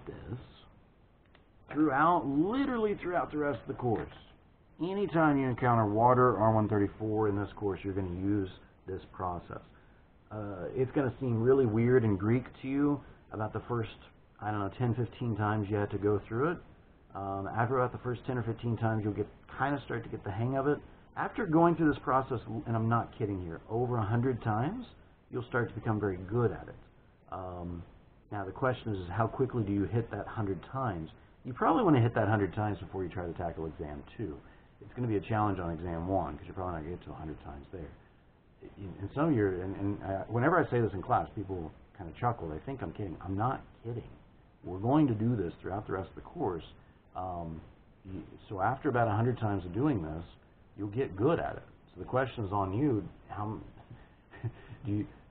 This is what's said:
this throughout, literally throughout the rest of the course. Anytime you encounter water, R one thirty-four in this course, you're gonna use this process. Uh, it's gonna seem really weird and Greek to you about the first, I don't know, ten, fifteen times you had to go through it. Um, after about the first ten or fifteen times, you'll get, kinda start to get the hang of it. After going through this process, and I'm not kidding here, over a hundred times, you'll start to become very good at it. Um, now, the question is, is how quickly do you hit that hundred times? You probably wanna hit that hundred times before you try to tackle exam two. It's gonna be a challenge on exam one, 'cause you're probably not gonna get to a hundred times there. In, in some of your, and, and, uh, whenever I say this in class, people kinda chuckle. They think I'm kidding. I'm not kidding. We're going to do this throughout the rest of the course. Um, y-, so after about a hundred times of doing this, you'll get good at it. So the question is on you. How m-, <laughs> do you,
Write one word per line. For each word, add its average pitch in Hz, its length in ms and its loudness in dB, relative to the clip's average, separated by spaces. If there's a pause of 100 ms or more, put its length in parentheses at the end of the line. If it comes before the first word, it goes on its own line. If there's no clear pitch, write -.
this - 320 -10 (1300)
throughout, 151 540 4
literally 214 760 2
throughout 175 300 -2
the 151 60 -4
rest 143 240 -2
of - 60 -16
the 127 120 -8
course. 110 320 0 (680)
Anytime 160 580 4
you 135 100 2
encounter 117 380 4
water, 120 520 6
R 110 140 6
one 107 160 4
thirty-four 107 600 2
in 98 80 2
this 101 200 -2
course, 98 260 -2
you're 98 120 -4
gonna 92 260 -2
use 98 300 0 (360)
this 92 140 -6 (120)
process. 90 500 -6 (680)
Uh, 101 440 -8
it's 123 180 0
gonna 135 260 2
seem 117 240 0
really 131 240 8
weird 117 380 6
and 104 140 4
Greek 117 260 2 (180)
to 135 60 -6
you 143 320 2 (320)
about 107 200 -4
the 107 160 -4
first, 117 220 -2 (500)
I 104 100 -4
don't 107 100 0
know, 98 180 -2
ten, 120 160 2
fifteen 117 420 -2
times 107 320 2
you 104 80 0
had 101 140 0
to 104 80 -2
go 101 300 2
through 131 240 0
it. 160 60 -6 (560)
Um, 98 420 -4
after 120 220 2
about 123 140 2
the 117 120 -8
first 123 220 -4
ten 127 120 -2
or 117 40 0
fifteen 113 340 -2
times, 110 260 2
you'll 104 120 0
get, 104 120 -2 (320)
kinda 139 260 0
start 120 200 -6
to 120 60 -14
get 110 120 -8
the 104 80 -6
hang 117 260 -2
of 135 120 2
it. 147 100 2 (380)
After 196 300 -4
going 170 280 6
through 160 160 4
this - 140 0
process, 131 340 2 (280)
and 113 100 0
I'm 110 120 2
not 117 300 2
kidding 101 240 -2
here, 82 260 -8
over 120 280 0
a 98 80 2
hundred 120 380 2
times, 139 420 0 (480)
you'll 120 160 -4
start 120 200 0
to 110 60 -12
become 110 240 0
very 98 200 0 (120)
good 113 220 4
at - 160 -10
it. - 80 -14 (560)
Um, 90 500 -8 (480)
now, 101 140 -6
the 92 80 -8
question 117 400 0
is, 98 80 -2
is 87 100 -8
how 110 160 2
quickly 120 380 0
do 98 80 0
you 101 120 2
hit 110 260 0
that 101 180 -6
hundred 98 420 -4
times? 98 380 -4 (360)
You 123 100 -8
probably 262 280 4
wanna 151 200 8
hit 117 120 4
that 107 140 2
hundred 101 260 2
times 107 240 -2
before 92 240 -6
you 87 60 -4
try 87 180 -6
to 85 60 -4
tackle 82 340 -6
exam 76 380 -8 (140)
two. 82 180 -6 (460)
It's - 120 -18
gonna 123 140 -2
be 107 80 2
a 95 40 2
challenge 104 380 0
on 85 120 -4
exam 82 360 -4
one, 87 300 0
'cause - 80 -14
you're 87 100 -12
probably 92 200 -6
not 78 80 -6
gonna 85 140 -8
get - 100 -14
to 80 40 -12
a 73 40 -10
hundred 78 260 -10
times 71 320 -14
there. 80 180 -10 (880)
In, 92 240 -10
in 98 140 -6
some 147 140 2
of 151 60 4
your, 95 280 2
and, 95 140 -6
and, 101 260 -4
uh, 95 220 -4
whenever 127 340 2
I 135 100 2
say 123 120 2
this 104 120 2
in 95 80 -6
class, 92 340 0
people 92 380 -6 (240)
kinda 82 240 -12
chuckle. 113 280 -2
They 78 120 -6
think 135 220 -8
I'm 85 100 -6
kidding. 92 320 -8
I'm 95 120 -4
not 120 260 -2 (200)
kidding. 120 280 -10 (540)
We're 90 140 -8
going 139 280 6
to 120 80 4
do 113 220 2
this 85 260 -2
throughout 92 240 -4
the - 80 -4
rest 92 160 -4
of - 60 -20
the - 60 -14
course. 98 420 -4 (520)
Um, 85 440 -6 (440)
y-, 95 180 -10 (260)
so 98 120 -6
after 117 280 0
about 120 200 4
a 107 40 0
hundred 120 260 2
times 101 260 0
of 90 80 -8
doing 117 300 2
this, 78 220 -6 (520)
you'll 104 120 -6
get 104 280 -4
good 135 220 4
at - 180 -4
it. - 60 -14 (320)
So 85 60 -12
the 90 60 -10
question 123 380 0
is 92 80 -4
on 98 200 2
you. 107 360 2 (200)
How 101 160 -6
m-, 104 200 -6 (760)
<laughs> 117 80 -4 (340)
do 101 80 -4
you, 104 140 0 (240)